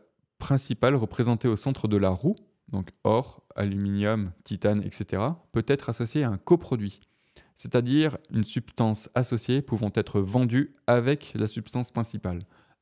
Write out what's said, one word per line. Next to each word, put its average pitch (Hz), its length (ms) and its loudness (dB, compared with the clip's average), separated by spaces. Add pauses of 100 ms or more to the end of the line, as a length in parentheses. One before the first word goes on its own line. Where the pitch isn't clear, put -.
(380)
principal 131 560 2
représenté 120 540 0
au 110 80 2
centre 127 320 -2
de 107 80 4
la 98 140 4
roue, 127 260 0 (320)
donc 95 220 -6 (120)
or, 117 400 0 (140)
aluminium, 101 760 0 (140)
titane, 104 400 0
et 98 80 -6
cetera, 107 580 -4
peut 117 160 0
être 139 220 0
associé 123 340 -2
à 120 80 0
un 98 80 -4
coproduit, 117 640 0 (560)
c'est-à-dire 127 600 2 (140)
une 110 140 0
substance - 720 -2
associée 123 440 0
pouvant 107 360 -2
être 104 240 0
vendue 120 560 0 (100)
avec 120 480 2
la 107 140 -2
substance 120 420 -6
principale. 92 560 -6 (360)